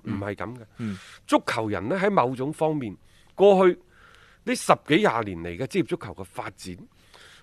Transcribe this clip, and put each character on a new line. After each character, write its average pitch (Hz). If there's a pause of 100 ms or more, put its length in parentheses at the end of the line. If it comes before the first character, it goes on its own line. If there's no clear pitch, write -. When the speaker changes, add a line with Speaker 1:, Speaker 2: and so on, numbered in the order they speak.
Speaker 1:
嗯。 113
Speaker 2:
唔 98
係 101
咁 101
嘅。 123 (180)
Speaker 1:
嗯。 104 (280)
Speaker 2:
足 302
球 110
人 101
呢， 190
喺 202
某 135
種 131
方 156
面， 120 (380)
過 190
去 180 (680)
呢 247
十 - (160)
幾 151
廿 127
年 95
嚟 85
嘅 131
職 180
業 -
足 175
球 98
嘅 98
發 110
展， - (680)